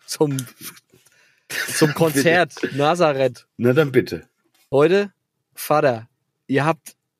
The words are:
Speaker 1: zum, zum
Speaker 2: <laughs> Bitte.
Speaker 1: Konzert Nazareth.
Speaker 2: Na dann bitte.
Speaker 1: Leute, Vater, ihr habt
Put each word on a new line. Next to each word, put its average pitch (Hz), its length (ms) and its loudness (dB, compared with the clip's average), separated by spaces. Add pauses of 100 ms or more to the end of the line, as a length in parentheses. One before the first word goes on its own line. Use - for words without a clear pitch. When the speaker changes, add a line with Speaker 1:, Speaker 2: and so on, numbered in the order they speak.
Speaker 1:
zum, 143 300 -2 (1400)
zum 156 140 2
Speaker 2:
<laughs> - 0 -
Bitte. 143 100 -6
Speaker 1:
Konzert 160 560 2 (220)
Nazareth. 143 720 0 (100)
Speaker 2:
Na 120 160 2
dann 143 200 2
bitte. 120 360 -2 (420)
Speaker 1:
Leute, 180 420 2 (420)
Vater, 135 540 -2 (380)
ihr 135 180 -2
habt 160 300 -4 (260)